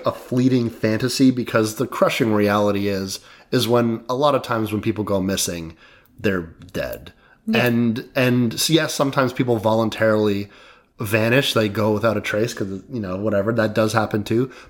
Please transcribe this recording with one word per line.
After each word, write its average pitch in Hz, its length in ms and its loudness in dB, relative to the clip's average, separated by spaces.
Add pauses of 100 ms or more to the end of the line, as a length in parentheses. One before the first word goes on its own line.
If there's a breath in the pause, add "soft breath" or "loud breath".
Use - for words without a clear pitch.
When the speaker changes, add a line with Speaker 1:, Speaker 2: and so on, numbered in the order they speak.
Speaker 1:
a - 60 0
fleeting 123 580 0
fantasy 117 600 2
because 113 460 0
the 123 100 -2
crushing 139 460 0
reality 104 540 2
is, 95 320 -4 (320 loud breath)
is 123 160 0
when, 117 420 0
a 127 60 -2
lot 143 220 2
of - 60 -2
times 110 300 -2
when 104 100 -2
people 107 220 -2
go 98 160 0
missing, 90 560 -4 (420 soft breath)
they're 95 240 -2
dead. - 720 -12 (340 soft breath)
Speaker 2:
Yeah. 220 180 2
Speaker 1:
And, 120 500 0
and 123 460 2
so - 140 2
yes, 156 180 0
sometimes 135 400 0
people 123 240 0
voluntarily 107 920 2 (500 loud breath)
vanish. 117 540 2
They 110 160 2
go 107 220 0
without 104 260 0
a - 20 0
trace 110 320 -2
'cause, 95 380 -8
you 127 100 -6
know, 92 160 -6
whatever, 104 380 0
that 110 200 0
does 110 200 0
happen 107 280 0
too. 117 300 -2 (180 loud breath)